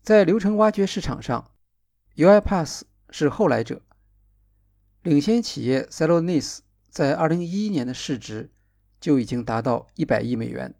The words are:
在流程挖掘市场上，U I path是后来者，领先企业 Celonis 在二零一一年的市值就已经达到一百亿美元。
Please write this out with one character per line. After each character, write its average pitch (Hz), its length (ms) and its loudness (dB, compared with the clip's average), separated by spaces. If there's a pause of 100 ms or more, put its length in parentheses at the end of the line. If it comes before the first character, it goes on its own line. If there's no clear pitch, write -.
在 214 220 6
流 185 160 4
程 208 160 0
挖 214 160 4
掘 196 160 0
市 196 140 -6
场 - 200 -6
上 117 300 -6 (640)
，U 160 140 4
I 208 100 8
path 185 440 -4 (260)
是 - 180 -2
后 180 220 2
来 117 160 0
者， - 160 -12 (1200)
领 156 180 2
先 220 240 2
企 131 220 -8
业 131 220 0
Celonis 165 720 0 (380)
在 143 160 0
二 165 160 0
零 175 140 -2
一 196 240 -4
一 - 20 -4
年 151 160 -2
的 127 80 -8
市 131 240 -8
值 110 340 -12 (480)
就 147 200 2
已 120 40 -2
经 120 220 -6
达 113 160 -2
到 117 320 -2
一 - 100 -4
百 110 180 0
亿 117 140 -2
美 113 120 -6
元。 117 320 -10